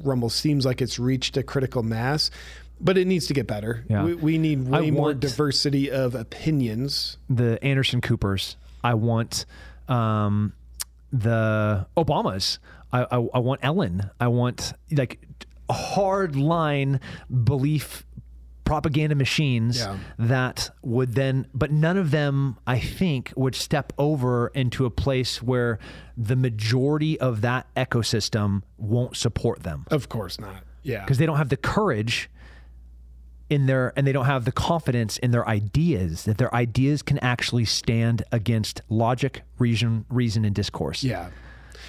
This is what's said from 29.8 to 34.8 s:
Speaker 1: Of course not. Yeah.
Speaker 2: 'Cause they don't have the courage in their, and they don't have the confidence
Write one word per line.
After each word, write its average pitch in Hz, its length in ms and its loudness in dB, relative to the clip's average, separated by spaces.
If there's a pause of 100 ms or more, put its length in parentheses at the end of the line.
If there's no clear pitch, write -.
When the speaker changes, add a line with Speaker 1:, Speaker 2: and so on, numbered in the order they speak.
Speaker 1:
Of 151 180 -2
course 101 300 -8
not. 95 240 -12 (220)
Yeah. 104 200 -4
Speaker 2:
'Cause 123 140 2
they 156 80 4
don't 151 120 2
have 151 100 2
the 135 80 0
courage 120 760 0 (1160)
in 143 180 2
their, 131 300 2
and 139 100 2
they 139 60 4
don't 127 140 2
have 135 180 2
the 123 80 0
confidence 120 680 0